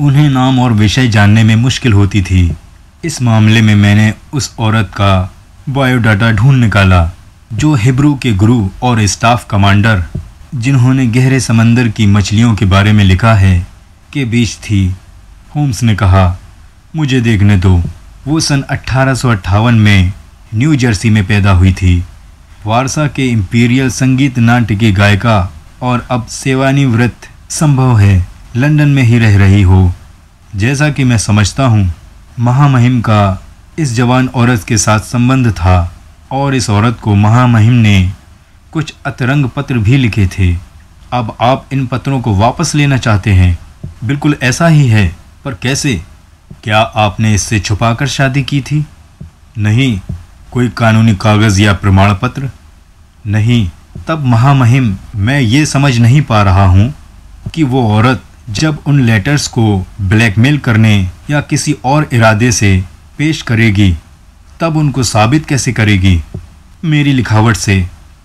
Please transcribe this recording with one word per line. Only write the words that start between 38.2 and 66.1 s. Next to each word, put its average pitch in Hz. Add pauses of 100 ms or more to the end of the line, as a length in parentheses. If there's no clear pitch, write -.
कुछ 151 (120)
अतरंग 135
पत्र 127
भी 113
लिखे 107 (120)
थे। 87 (560)
अब 120
आप 131
इन 135
पत्रों 131
को 113
वापस 147
लेना 143
चाहते 107
हैं। 92 (460)
बिल्कुल 143
ऐसा 131
ही 151
है, 104 (280)
पर 139
कैसे? 131 (640)
क्या 107
आपने 110
इससे 120
छुपाकर 117
शादी 135
की 139
थी? 147 (720)
नहीं। 107 (500)
कोई 123
कानूनी 113
कागज 104
या 104
प्रमाण 98
पत्र? 127 (760)
नहीं। 107 (380)
तब 160
महामहिम, 123 (200)
मैं 127
ये 131
समझ 135
नहीं 123
पा 107
रहा 98
हूँ 101 (600)
कि 160
वो 123
औरत 117 (280)
जब 151
उन 143
letters 117
को 104 (140)
blackmail 110
करने 107 (200)
या 147
किसी 147
और 143
इरादे 113
से 95 (340)
पेश 147
करेगी, 107 (680)
तब 165
उनको 139
साबित 120
कैसे 135
करेगी? 98 (640)